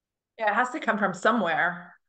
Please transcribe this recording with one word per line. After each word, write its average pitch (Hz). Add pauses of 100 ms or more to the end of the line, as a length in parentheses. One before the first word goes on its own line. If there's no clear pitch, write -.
(380)
Yeah, 214
it -
has 247
to 311
come 208
from 190
somewhere. 175 (160)